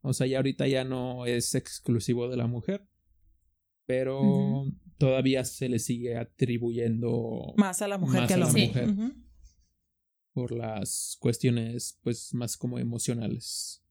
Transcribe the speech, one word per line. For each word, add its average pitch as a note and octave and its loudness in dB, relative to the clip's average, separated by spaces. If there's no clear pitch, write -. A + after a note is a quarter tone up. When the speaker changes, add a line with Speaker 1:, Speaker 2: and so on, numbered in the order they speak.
Speaker 1:
O C3+ 0
sea, C3 0
ya C3 0
ahorita C3+ 0
ya C3 2
no B2+ -6
es A#2+ 0
exclusivo A#2+ 0
de B2+ -4
la A#2 0
mujer, F#3 -4
pero C3 -2
Speaker 2:
Ujú. C3+ -4
Speaker 1:
todavía C3 4
se B2+ -4
le A#2+ 0
sigue A#2+ -4
atribuyendo A#2 -2
Speaker 3:
Más F#3+ 2
a G3+ 0
la G3+ -2
mujer C#3+ 2
Speaker 1:
más - 2
Speaker 3:
que F#3+ 6
al F3+ 6
Speaker 1:
a - 6
la - 4
Speaker 3:
hombre. F3 4
Speaker 1:
mujer. G#3+ 2
Speaker 3:
Ujú. G#3+ 0
Speaker 1:
Por B2 -4
las A2 -6
cuestiones, A#2+ 0
pues, - -6
más A#2+ -4
como B2 -6
emocionales. A#2 -4